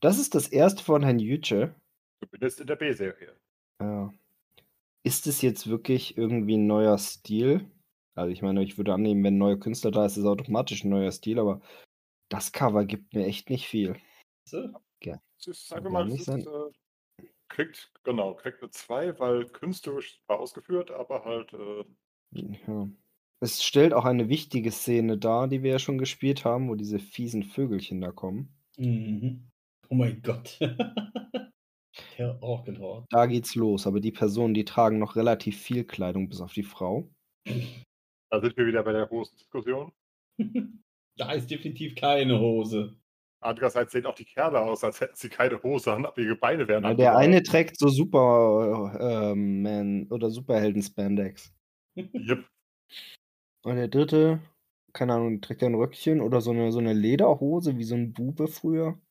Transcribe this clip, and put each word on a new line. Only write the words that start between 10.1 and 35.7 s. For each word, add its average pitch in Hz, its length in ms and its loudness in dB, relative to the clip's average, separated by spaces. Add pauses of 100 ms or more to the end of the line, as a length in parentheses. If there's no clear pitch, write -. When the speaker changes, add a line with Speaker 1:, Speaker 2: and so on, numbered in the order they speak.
Speaker 1:
ist 101 100 -6
es - 20 2
automatisch 104 580 0
ein 104 60 -2
neuer 98 220 2
Stil, 113 280 -4
aber 101 220 0 (680)
das - 220 -6
Cover 104 340 2
gibt 104 280 -8
mir 104 120 0
echt 101 240 -6
nicht 127 180 -6
viel. 101 280 -2 (520)
Speaker 3:
So. - 220 -10 (340)
Speaker 1:
Ja. - 160 -12 (200)
Speaker 2:
Es - 80 -16
ist, - 220 -16
Speaker 1:
Kann 165 140 -12
Speaker 2:
sagen - 20 -8
wir 190 60 -6
Speaker 1:
gar - 0 -
Speaker 2:
mal, 180 140 0
Speaker 1:
nicht 123 100 -4
Speaker 2:
es 139 60 -6
ist, 135 240 -6
Speaker 1:
sein. - 0 - (760)
Speaker 2:
äh, - 40 -20 (240)
kriegt, - 420 -8 (120)
genau, 101 320 -4
kriegt - 260 -12
eine 113 100 -16
zwei, 156 480 -6
weil 120 280 0
künstlerisch 147 800 -10
zwar - 140 -2
ausgeführt, 180 520 -6
aber 127 340 -8
halt, 113 280 -8
äh, 104 300 -10 (840)
Speaker 1:
Ja. 101 220 -6 (520)
Es - 220 -4
stellt 147 300 6
auch 117 100 4
eine 123 240 2
wichtige 127 420 -2
Szene 113 480 0
dar, 113 300 0
die 135 160 -2
wir 135 80 2
ja 131 80 2
schon 135 180 -4
gespielt 135 460 -2
haben, 123 240 0
wo 117 80 -2
diese 104 240 -4
fiesen 117 440 -6
Vögelchen 101 580 -4
da 90 100 -6
kommen. 104 420 -10 (240)
Speaker 3:
Mhm. 117 720 -4 (380)
Oh 131 80 -2
mein 120 260 0
Gott. - 380 -8
<laughs> - 920 -8 (600)
Herr 120 280 -6
Orkenhorn. 110 680 -8
Speaker 1:
Da 120 180 6
geht's 120 280 -2
los, 107 320 2
aber 101 140 0
die 107 100 -2
Personen, 113 420 0
die 107 120 0
tragen 110 340 2
noch 104 160 -4
relativ 113 420 0
viel 123 280 -4